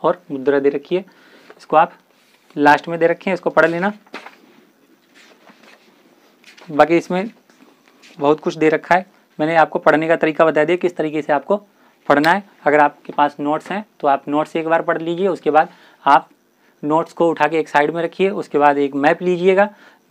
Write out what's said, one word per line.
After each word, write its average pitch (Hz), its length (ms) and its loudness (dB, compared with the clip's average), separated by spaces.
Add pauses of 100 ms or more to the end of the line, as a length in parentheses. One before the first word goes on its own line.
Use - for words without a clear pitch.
और 156 180 -2 (100)
मुद्रा 139 280 0
दे 139 120 2
रखी 151 240 -6
है। 190 100 -6 (520)
इसको - 200 -2
आप 170 160 0 (640)
last 147 320 2
में 165 120 -8
दे 165 80 2
रखे 170 220 -2
हैं, 180 60 0
इसको 175 140 -4
पढ़ 160 180 2
लेना। 180 260 -2 (2750)
बाकी 156 260 2
इसमें 180 320 -4 (880)
बहुत 151 220 0
कुछ 170 160 -6
दे 156 140 0
रखा 165 260 -2
है, 190 100 -2 (340)
मैंने 160 180 -2
आपको 156 220 2
पढ़ने 156 280 0
का 165 100 2
तरीका 160 280 0
बता 151 180 2
दिया 175 140 0
किस 175 200 -4
तरीके 156 240 -4
से 151 120 -2
आपको 196 240 -2 (500)
पढ़ना 147 240 4
है। 202 120 0 (200)
अगर 147 160 2
आपके - 340 0
पास 147 260 -2
notes 151 320 -6
हैं 208 140 -10 (140)
तो 147 80 -2
आप 139 200 -2
notes 151 280 -4
एक 160 120 -4
बार 165 140 0
पढ़ 165 160 -4
लीजिए, 170 300 -4
उसके 160 240 -4
बाद 156 180 2 (360)
आप 143 240 2 (540)
notes 156 300 -2
को 170 160 0
उठा 151 180 -2
के 160 120 -2
एक 151 100 -6
side 147 220 0
में 170 120 -6
रखिए, 185 280 -2
उसके - 260 -6
बाद 143 200 4
एक 143 180 -2
map 151 260 0
लीजिएगा, 180 480 0 (420)